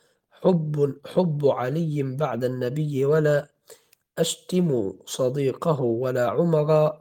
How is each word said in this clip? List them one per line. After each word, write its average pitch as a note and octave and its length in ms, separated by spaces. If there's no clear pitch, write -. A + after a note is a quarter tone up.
حب، D3+ 640
حب D3+ 380
علي C#3+ 580
بعد C3 400
النبي C3 600
ولا D3 460
أشتم D#3 760
صديقه C3+ 760
ولا B2 480
عمر، D3+ 720